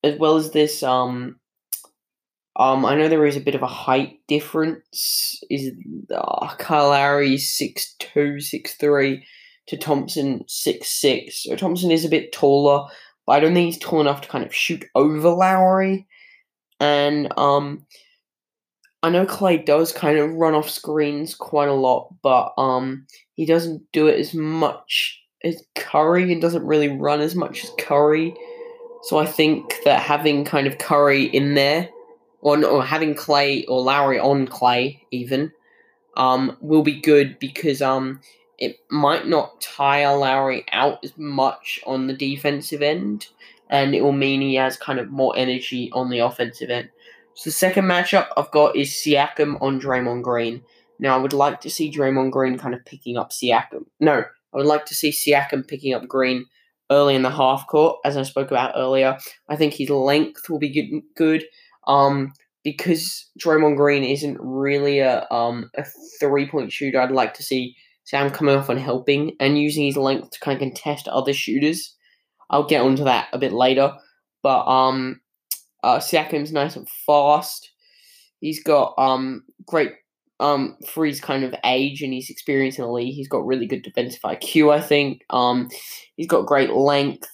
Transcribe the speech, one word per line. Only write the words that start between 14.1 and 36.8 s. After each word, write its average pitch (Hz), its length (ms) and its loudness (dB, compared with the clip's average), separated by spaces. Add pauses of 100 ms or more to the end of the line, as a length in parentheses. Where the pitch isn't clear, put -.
to - 60 -18
kind 120 160 -6
of - 100 -12
shoot - 300 -4 (120)
over 151 340 4
Lowry. 190 760 2 (760)
And, 147 560 2
um, 143 480 0 (1160)
I 165 60 2
know 180 160 2
Klay 185 400 0
does 160 260 4
kind 156 260 0
of 151 160 0
run 160 200 2
off 151 160 0
screens 151 680 -4
quite 147 320 0
a 143 60 2
lot, 131 400 0 (100)
but, 127 340 2
um, 131 480 -2 (280)
he 160 120 -4
doesn't 165 460 0
do 156 160 4
it 151 100 4
as 147 160 -4
much 156 880 -4 (220)
as 165 180 -4 (140)
Curry 175 560 2
and 165 100 0
doesn't 165 240 0
really 151 220 2
run 143 320 -2
as 160 160 -2
much - 300 -6
as - 120 -14
Curry. 156 560 2 (680)
So - 140 -2
I 151 80 2
think 156 580 0
that - 180 4
having 147 440 0
kind 139 220 0
of 135 100 -4
Curry 143 480 4
in 143 280 0
there, 147 360 2 (500)
or, 147 240 4
or 139 220 4
having 156 280 -2
Klay 143 540 0
or 127 140 0
Lowry 135 380 2
on 139 280 2
Klay 123 540 0 (100)
even, 131 400 -4 (640)
um, 131 460 2
will 151 220 4